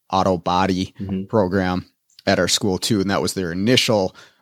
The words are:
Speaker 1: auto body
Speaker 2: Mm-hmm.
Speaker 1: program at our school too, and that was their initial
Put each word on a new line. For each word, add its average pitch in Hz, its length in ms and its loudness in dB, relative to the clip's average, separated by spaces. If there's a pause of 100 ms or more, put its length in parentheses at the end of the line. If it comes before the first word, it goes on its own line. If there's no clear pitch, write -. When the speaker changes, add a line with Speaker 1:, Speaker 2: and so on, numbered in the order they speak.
(120)
Speaker 1:
auto 95 260 2
body 92 600 0
Speaker 2:
Mm-hmm. 95 300 -6
Speaker 1:
program 90 580 0 (400)
at 98 100 4
our 90 100 2
school 92 300 0
too, 104 240 0
and 95 80 -2
that 82 140 0
was 92 100 -4
their 90 180 -6
initial 101 640 2 (260)